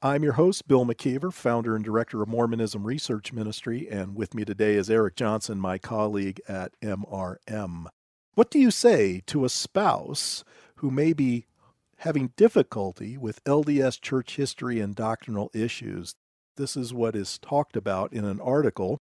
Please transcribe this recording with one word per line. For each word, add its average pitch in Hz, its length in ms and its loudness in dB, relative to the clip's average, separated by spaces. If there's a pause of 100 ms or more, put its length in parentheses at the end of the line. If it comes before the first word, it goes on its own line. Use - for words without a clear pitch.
I'm 143 240 2
your 147 80 4
host, 175 340 2
Bill 127 200 6
McKeever, 135 440 -2
founder 117 460 0
and 107 80 -4
director 110 380 -2
of 104 60 -2
Mormonism 113 560 0
Research 113 460 -4
Ministry, 113 600 -6
and 98 260 -6
with 107 180 -6
me 107 120 -4
today 107 280 2
is 98 140 2
Eric 110 260 4
Johnson, 107 460 -2
my 92 160 -2
colleague 101 720 -2
at 95 320 -8
M 101 300 -6
R 92 360 -6
M. 90 420 -8 (460)
What 233 160 6
do - 80 4
you 254 120 8
say 107 560 4
to 139 180 0
a 123 60 0
spouse - 960 -2 (320)
who 139 140 -2
may 147 220 2
be 127 320 0 (540)
having 147 380 -2
difficulty 113 840 2
with 113 260 -8
L 147 200 4
D 143 180 2
S 127 160 0
church - 380 -4
history 123 440 -4
and 101 140 -4
doctrinal 110 580 -6
issues? 110 640 -6 (420)
This 139 180 -6
is 123 200 -6
what 113 200 0
is 101 220 -6
talked - 400 -2
about 98 380 -2
in 110 100 -4
an 101 160 -4
article 127 640 0